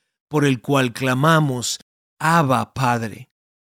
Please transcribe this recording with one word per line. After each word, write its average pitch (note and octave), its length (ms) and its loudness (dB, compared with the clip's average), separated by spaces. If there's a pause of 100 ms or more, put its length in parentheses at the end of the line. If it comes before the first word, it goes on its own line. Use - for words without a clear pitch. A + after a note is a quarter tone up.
(280)
por D3 180 0
el C3 160 0
cual C3+ 320 0
clamamos, C3 840 0 (400)
"Abba, D3 540 0
Padre". A#2 560 -4 (320)